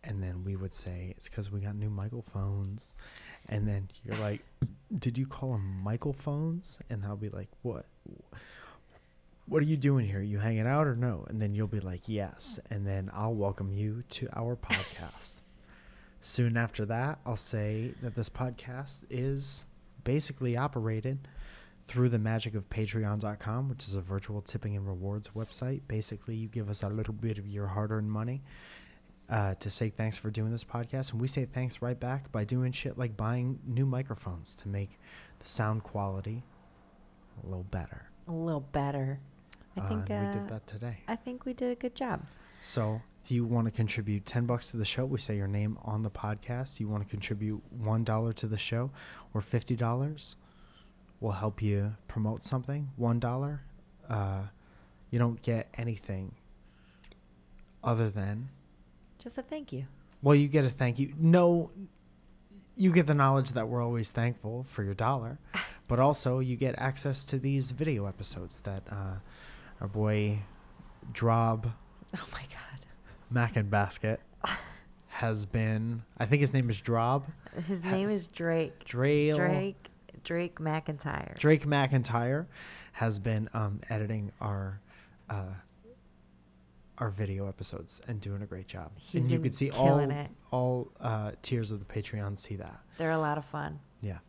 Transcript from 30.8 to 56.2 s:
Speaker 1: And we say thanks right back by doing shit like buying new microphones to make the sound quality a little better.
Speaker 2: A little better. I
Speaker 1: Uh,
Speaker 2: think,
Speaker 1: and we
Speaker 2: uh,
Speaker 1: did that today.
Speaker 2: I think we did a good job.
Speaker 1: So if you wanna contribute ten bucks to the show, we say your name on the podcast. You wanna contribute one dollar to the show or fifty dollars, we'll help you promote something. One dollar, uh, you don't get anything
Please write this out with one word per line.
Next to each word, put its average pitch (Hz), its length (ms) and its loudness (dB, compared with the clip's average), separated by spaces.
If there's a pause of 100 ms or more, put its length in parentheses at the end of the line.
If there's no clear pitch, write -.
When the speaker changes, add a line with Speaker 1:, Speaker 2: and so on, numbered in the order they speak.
Speaker 1:
And 113 80 0
we 127 80 2
say 131 160 0
thanks 127 360 -4
right 123 180 0
back 135 340 -4
by 107 100 0
doing 127 300 2
shit - 240 -6
like 120 180 -2
buying 123 500 0
new 127 200 2
microphones 123 680 -4
to - 120 -10
make 98 320 -4 (400)
the - 80 -14
sound 110 360 0
quality 101 600 -4 (960)
a - 40 -12
little 92 180 -6
better. 92 440 -6 (200)
Speaker 2:
A 170 60 -6
little 165 260 0 (120)
better. 139 500 0 (560)
I 185 40 -4
Speaker 1:
Uh, 95 80 -2
Speaker 2:
think, 98 200 -2
Speaker 1:
and 107 140 0
we 98 60 0
Speaker 2:
uh, - 40 -2 (100)
Speaker 1:
did 101 60 -8
that 110 180 -8
today. 110 300 -8 (100)
Speaker 2:
I 226 80 -2
think 247 300 -10
we 254 80 -4
did 247 180 -2
a 247 40 -2
good 240 200 -6
job. 233 300 -2 (340)
Speaker 1:
So 110 420 -2 (220)
if - 80 -18
you 120 140 4
wanna 113 240 4
contribute 104 560 0
ten 120 220 0
bucks 120 240 0
to 120 60 -4
the 110 80 2
show, 127 200 0
we 135 140 0
say 107 180 -2
your 98 100 0
name 104 360 0
on 107 180 0
the 110 80 0
podcast. 120 680 -4
You 107 80 -2
wanna 104 180 0
contribute 107 560 -2 (100)
one 113 320 2
dollar 113 300 2
to 113 140 -4
the 107 100 0
show 120 320 0 (440)
or 107 80 2
fifty 117 340 0
dollars, 127 600 -2 (840)
we'll 110 140 0
help 101 280 -2
you 104 340 2 (120)
promote 110 360 0
something. 139 520 -2
One 117 240 4
dollar, 135 420 -2 (480)
uh, 98 380 0 (640)
you 120 80 2
don't 117 240 4
get 113 340 0
anything 101 560 -4 (1500)